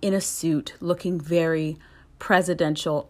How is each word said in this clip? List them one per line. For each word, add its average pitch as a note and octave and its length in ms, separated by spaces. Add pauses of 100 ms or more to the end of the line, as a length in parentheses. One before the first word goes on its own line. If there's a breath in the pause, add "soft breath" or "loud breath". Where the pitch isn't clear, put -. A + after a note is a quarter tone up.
in G3 120
a G3 80
suit, - 580
looking F3 400
very D#3+ 580 (420 soft breath)
presidential E3 920